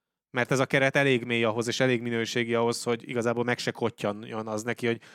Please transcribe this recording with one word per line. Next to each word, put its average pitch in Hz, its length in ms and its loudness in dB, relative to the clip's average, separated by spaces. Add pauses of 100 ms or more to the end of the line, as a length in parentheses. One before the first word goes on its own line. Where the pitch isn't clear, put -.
(300)
mert 123 200 -2
ez 135 80 2
a 131 80 2
keret 135 300 2
elég 135 280 4
mély 117 200 0
ahhoz, 113 220 0
és 120 140 -2
elég 127 220 4
minőségi 117 520 -2
ahhoz, 117 280 0
hogy 120 260 -4
igazából 120 360 0
meg 123 140 0
se - 120 -4
kottyanjon 110 760 -4
az 110 160 -4
neki, 120 240 -4
hogy 117 140 0 (140)